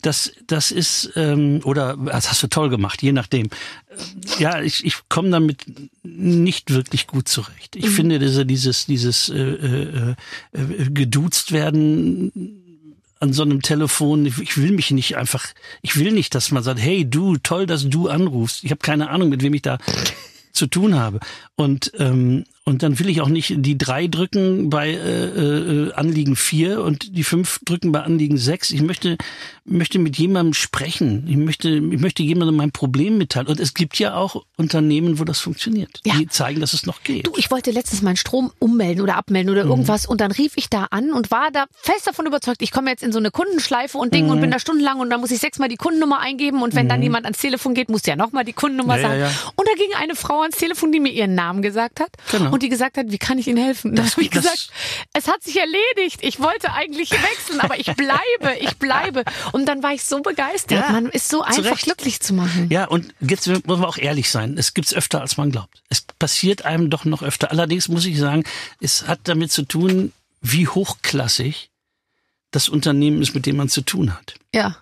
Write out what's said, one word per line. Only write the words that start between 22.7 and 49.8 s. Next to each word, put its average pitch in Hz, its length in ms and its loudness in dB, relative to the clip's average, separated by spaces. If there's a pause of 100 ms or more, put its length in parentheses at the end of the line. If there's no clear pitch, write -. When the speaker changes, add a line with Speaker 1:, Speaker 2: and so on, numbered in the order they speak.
Speaker 1:
dann 147 160 2
will 180 120 0
ich 165 100 2
auch 139 80 2
nicht 160 300 2
die 139 200 2
drei 135 300 -2
drücken 185 640 0
bei, 151 220 0
äh, 175 340 -2 (640)
äh, - 60 -10
Anliegen 151 420 2
vier 180 440 0
und 170 360 -2
die 156 80 0
fünf 170 400 0
drücken 170 260 0
bei 147 120 2
Anliegen 151 340 2
sechs. 135 320 0
Ich 143 120 0
möchte, 170 360 0 (480)
möchte 175 340 0
mit 156 180 2
jemandem 170 360 4
sprechen. 135 720 -2
Ich 151 80 2
möchte, 156 360 0
ich 151 280 0
möchte 170 240 0
jemandem 160 320 2
mein 147 160 2
Problem 143 460 2
mitteilen. 135 300 0
Und 151 120 0
es 160 140 -2
gibt - 260 -2
ja 202 160 0
auch 185 300 -4 (100)
Unternehmen, 156 640 2
wo 160 60 0
das 160 160 -2
funktioniert. 202 640 -4
Speaker 2:
Ja. 214 100 2
Speaker 1:
Die 156 140 2
zeigen, 143 320 -2
dass 151 100 -2
es - 140 -2
noch - 180 -8
geht. 262 240 -4
Speaker 2:
Du, 339 80 -4
ich - 160 0
wollte 254 200 0
letztens 214 300 -2
meinen 185 140 2
Strom 254 340 -2 (100)
ummelden 202 440 2
oder 185 140 0
abmelden 190 340 0
oder 196 140 2
Speaker 1:
Mhm. 143 60 2
Speaker 2:
irgendwas 131 340 2
und 220 160 0
dann 202 100 2
rief 285 240 0
ich - 140 -4
da 196 200 0
an 254 220 -2
und 247 200 0
war 269 200 0
da - 220 0
fest - 340 0
davon 311 200 -4
überzeugt, 277 340 -2
ich 214 100 -4
komme 262 200 0
jetzt 247 120 -6
in 240 80 0
so 220 80 0
eine 214 120 2
Kundenschleife 277 680 -2
und 247 160 0
Ding - 140 4
Speaker 1:
Mhm. - 40 4
Speaker 2:
und - 100 4
bin - 100 4
da - 80 0
stundenlang 285 420 0
und 247 80 -2
dann 240 100 2
muss 240 120 -2
ich 233 80 0
sechsmal 277 280 -2
die 233 80 -4
Kundennummer 311 460 2
eingeben 277 400 -2
und 240 140 0
wenn 131 120 4
dann 240 120 2
Speaker 1:
Mhm. - 40 2
Speaker 2:
jemand 233 220 0
ans 214 140 -6
Telefon 254 340 0
geht, 247 160 0
muss 220 140 0
der 147 120 0
nochmal 226 300 0
die 233 80 -8
Kundennummer 262 420 0
Speaker 1:
Ja, 226 60 2
ja, 196 80 2
Speaker 2:
sagen. 135 120 0
Speaker 1:
ja. 143 360 -2
Speaker 2:
Und 392 100 2
da 440 80 4
ging 392 220 0